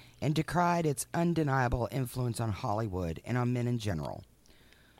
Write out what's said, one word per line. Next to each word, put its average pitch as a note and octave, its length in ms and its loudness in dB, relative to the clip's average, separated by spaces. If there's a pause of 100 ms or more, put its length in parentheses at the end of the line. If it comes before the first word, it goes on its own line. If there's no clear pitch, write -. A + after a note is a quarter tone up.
(220)
and D3 140 0
decried E3+ 500 2
its C#3+ 280 -2
undeniable C3+ 760 2
influence B2 520 -2
on A2+ 100 0
Hollywood F#2 720 -2
and A#2+ 140 -2
on B2 160 2
men A#2+ 140 0
in A#2+ 120 0
general. D2+ 460 -4 (760)